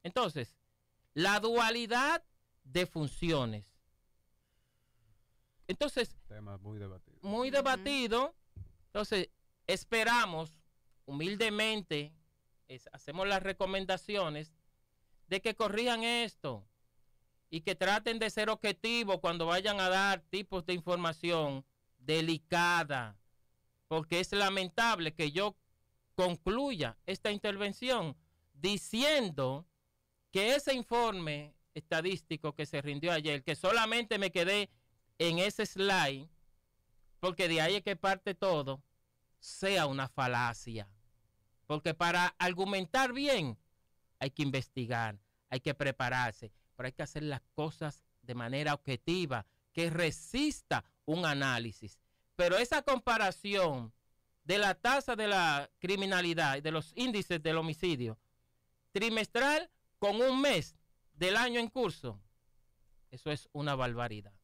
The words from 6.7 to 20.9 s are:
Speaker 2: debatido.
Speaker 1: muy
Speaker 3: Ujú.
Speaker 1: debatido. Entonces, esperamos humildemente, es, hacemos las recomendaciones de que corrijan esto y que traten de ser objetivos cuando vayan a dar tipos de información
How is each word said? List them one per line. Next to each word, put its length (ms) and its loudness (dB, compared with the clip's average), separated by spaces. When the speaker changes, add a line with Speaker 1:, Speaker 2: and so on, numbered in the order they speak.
Speaker 2:
debatido. 420 -12
Speaker 1:
muy 280 -2
Speaker 3:
Ujú. 80 0
Speaker 1:
debatido. 800 0
Entonces, 420 -2
esperamos 880 0
humildemente, 1120 -2
es, 240 -18
hacemos 360 -4
las 140 2
recomendaciones 1120 -2
de 160 -2
que 120 -2
corrijan 500 0
esto 640 -4
y 120 -6
que 120 -2
traten 440 0
de 120 0
ser 200 -2
objetivos 680 0
cuando 260 0
vayan 340 2
a 80 2
dar 340 2
tipos 440 -6
de 80 0
información 920 0